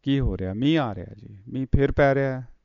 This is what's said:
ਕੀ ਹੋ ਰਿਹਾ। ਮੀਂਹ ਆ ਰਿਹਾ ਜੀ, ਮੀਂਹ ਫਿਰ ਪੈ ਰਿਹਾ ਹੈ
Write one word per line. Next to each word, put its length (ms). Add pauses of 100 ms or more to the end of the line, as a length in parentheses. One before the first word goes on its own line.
ਕੀ 160
ਹੋ 180
ਰਿਹਾ। 160
ਮੀਂਹ 260
ਆ 160
ਰਿਹਾ 200
ਜੀ, 220 (100)
ਮੀਂਹ 200 (100)
ਫਿਰ 140
ਪੈ 240
ਰਿਹਾ 260
ਹੈ 60 (180)